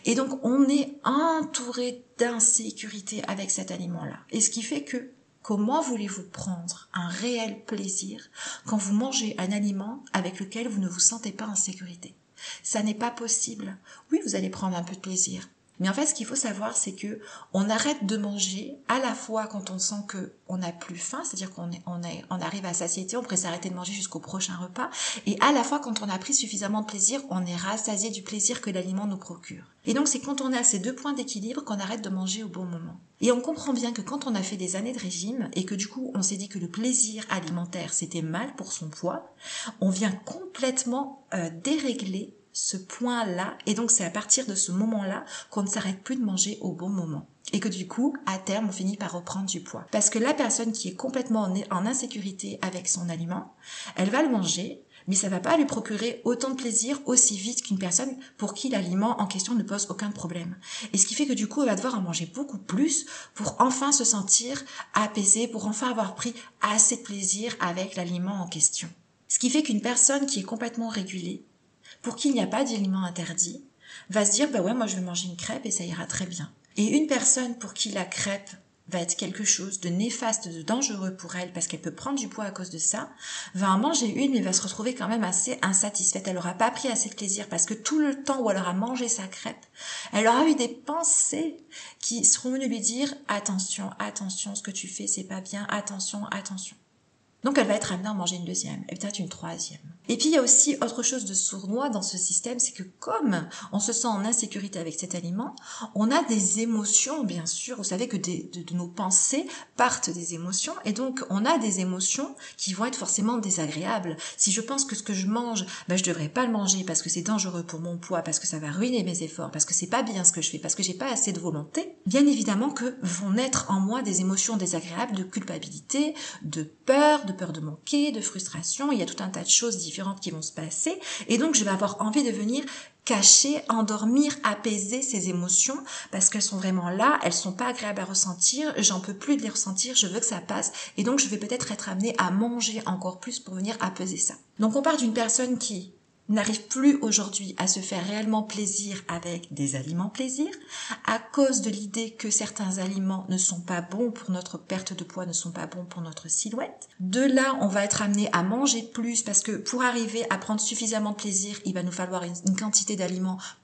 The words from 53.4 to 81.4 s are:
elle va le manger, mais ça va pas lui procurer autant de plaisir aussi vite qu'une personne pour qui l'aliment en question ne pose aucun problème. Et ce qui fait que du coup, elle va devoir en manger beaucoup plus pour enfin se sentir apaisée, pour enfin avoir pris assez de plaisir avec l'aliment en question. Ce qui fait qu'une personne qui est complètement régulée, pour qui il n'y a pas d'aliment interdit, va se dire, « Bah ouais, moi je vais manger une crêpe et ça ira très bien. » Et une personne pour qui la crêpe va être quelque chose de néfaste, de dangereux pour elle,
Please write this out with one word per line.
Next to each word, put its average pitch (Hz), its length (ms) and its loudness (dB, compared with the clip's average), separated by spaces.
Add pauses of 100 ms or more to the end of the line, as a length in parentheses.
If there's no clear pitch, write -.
elle 190 160 2
va 285 120 4
le 311 60 4
manger, 190 540 0 (240)
mais 190 80 2
ça 196 140 2
va 185 100 0
pas 247 180 4
lui 302 80 6
procurer 214 600 -2
autant 247 260 2
de 262 60 -2
plaisir 247 500 0
aussi 240 300 6
vite 208 260 -4
qu'une 196 160 0
personne 240 380 0 (200)
pour 202 160 -4
qui - 160 -4
l'aliment 202 520 2
en 196 80 0
question 196 260 -2
ne 220 80 4
pose 202 260 -2
aucun 208 220 -4
problème. 175 460 -6 (360)
Et 196 60 2
ce - 80 6
qui - 80 -6
fait 294 120 2
que 262 60 2
du 208 140 2
coup, 285 160 0
elle 262 60 6
va 202 80 4
devoir 233 180 -2
en 208 80 -2
manger 170 240 -2
beaucoup 254 320 -6
plus 277 480 2 (280)
pour - 260 -4
enfin 262 320 4
se 254 120 4
sentir 233 580 2 (320)
apaisée, 214 520 4
pour 214 200 -6
enfin 214 220 0
avoir 214 280 -2
pris 233 180 -6 (260)
assez 214 360 6
de 214 60 -14
plaisir 202 580 -2
avec 185 340 -2
l'aliment 180 480 -2
en 175 60 -6
question. 165 400 2 (400)
Ce - 100 2
qui 247 120 2
fait 302 120 6
qu'une 220 180 0
personne 247 460 4
qui - 140 -2
est 185 40 -6
complètement 233 440 -4
régulée, 185 560 -6 (580)
pour - 140 -4
qui - 120 2
il 277 60 6
n'y 226 60 4
a 190 60 2
pas 214 180 0
d'aliment 196 380 2
interdit, 175 640 -2 (460)
va 208 140 4
se 202 80 6
dire, « 285 200 6
Bah 208 100 4
ouais, 196 120 2
moi 240 120 2
je 196 80 -2
vais 185 80 -2
manger 175 260 -2
une 175 80 -8
crêpe - 300 -6
et 214 40 -4
ça 180 140 -2
ira 170 220 -4
très - 180 -4
bien. » 175 260 -6 (260)
Et 208 80 4
une 294 240 6
personne 254 500 4
pour - 160 -10
qui - 160 -2
la 196 140 -2
crêpe - 440 -4 (400)
va 175 120 -2
être 170 160 -2
quelque 202 280 -4
chose 190 360 0
de 175 80 -4
néfaste, 214 600 0
de 165 140 -10
dangereux 202 520 0
pour 180 220 -10
elle, 180 160 -6